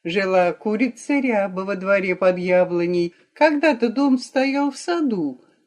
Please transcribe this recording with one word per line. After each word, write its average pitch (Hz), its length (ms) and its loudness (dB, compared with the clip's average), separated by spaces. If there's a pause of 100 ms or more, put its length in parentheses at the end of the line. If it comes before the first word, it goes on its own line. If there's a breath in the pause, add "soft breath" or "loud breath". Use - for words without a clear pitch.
Жила 185 500 0
курица 226 680 -2
Ряба 202 440 -2
во 196 120 -4
дворе 190 400 0
под 185 220 2
яблоней. 180 760 0 (180 soft breath)
Когда-то 294 560 2
дом 262 300 2
стоял 269 520 -2
в 269 60 -10
саду, 220 680 -4 (220 soft breath)